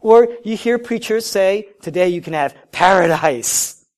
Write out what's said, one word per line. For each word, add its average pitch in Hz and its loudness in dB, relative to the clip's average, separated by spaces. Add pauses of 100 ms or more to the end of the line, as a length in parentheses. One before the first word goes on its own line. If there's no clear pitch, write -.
Or 226 6 (160)
you 220 -6
hear 233 -2
preachers 233 -4
say, 202 -2 (120)
Today 180 -2
you 175 -2
can 165 -12
have 143 -2 (160)
paradise. 165 0 (120)